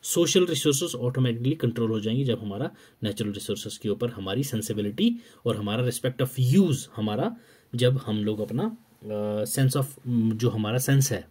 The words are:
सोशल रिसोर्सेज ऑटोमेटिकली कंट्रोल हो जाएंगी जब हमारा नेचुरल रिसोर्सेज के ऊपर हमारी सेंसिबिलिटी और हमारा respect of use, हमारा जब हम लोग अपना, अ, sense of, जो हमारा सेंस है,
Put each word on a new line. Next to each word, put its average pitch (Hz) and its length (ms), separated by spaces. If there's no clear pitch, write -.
सोशल 175 420
रिसोर्सेज 156 500
ऑटोमेटिकली 123 600
कंट्रोल 117 360
हो 110 80
जाएंगी 113 240
जब 113 160
हमारा 107 320
नेचुरल 104 280
रिसोर्सेज 101 460
के 110 120
ऊपर 117 200
हमारी 98 340
सेंसिबिलिटी 110 720
और 110 120
हमारा 104 300
respect 127 420
of 131 260
use, 175 220
हमारा 113 420
जब 127 220
हम 110 200
लोग 107 220
अपना, 147 380
अ, 104 400
sense 135 340
of, 135 80
जो 113 160
हमारा 107 280
सेंस 135 340
है, 95 200